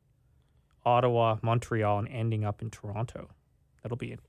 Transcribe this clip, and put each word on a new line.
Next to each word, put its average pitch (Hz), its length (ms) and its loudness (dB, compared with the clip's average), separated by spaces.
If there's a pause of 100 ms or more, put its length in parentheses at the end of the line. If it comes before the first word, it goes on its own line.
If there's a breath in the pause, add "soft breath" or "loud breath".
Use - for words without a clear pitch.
(840)
Ottawa, 120 580 4
Montreal, 113 580 2
and 107 80 -4
ending 113 360 -2
up 104 180 -4
in 113 80 -8
Toronto. 104 600 -8 (520)
That'll 113 140 -6
be 120 160 -8
an 113 160 -14